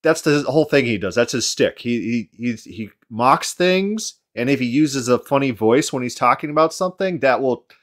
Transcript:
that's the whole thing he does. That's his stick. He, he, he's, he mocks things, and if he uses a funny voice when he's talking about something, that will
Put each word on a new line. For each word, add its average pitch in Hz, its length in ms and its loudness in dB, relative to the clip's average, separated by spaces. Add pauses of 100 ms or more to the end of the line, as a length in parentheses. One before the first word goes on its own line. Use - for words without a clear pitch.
that's 160 180 2
the 147 220 2
whole 147 240 2
thing 139 180 2
he 113 140 -2
does. 95 160 -4
That's 120 180 0
his 117 160 -2
stick. - 300 0
He, 117 500 -4
he, - 80 -
he's, 117 280 -6
he 110 260 -14 (180)
mocks 120 460 0
things, 190 640 -2 (180)
and 123 160 -2
if 139 100 0
he 127 60 -2
uses 131 420 0
a 123 100 4
funny 135 340 0
voice 113 380 2
when 131 120 -6
he's 123 120 -6
talking 135 360 0
about 156 240 2
something, 185 460 -4
that 127 200 4
will 127 240 -2 (180)